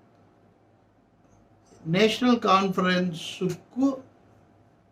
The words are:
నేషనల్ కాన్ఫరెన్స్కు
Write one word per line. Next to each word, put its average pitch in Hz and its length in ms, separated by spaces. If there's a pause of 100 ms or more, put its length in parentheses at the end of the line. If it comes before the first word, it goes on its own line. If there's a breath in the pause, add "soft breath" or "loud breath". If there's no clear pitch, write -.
(1900)
నేషనల్ 220 520
కాన్ఫరెన్స్కు 190 1600 (960)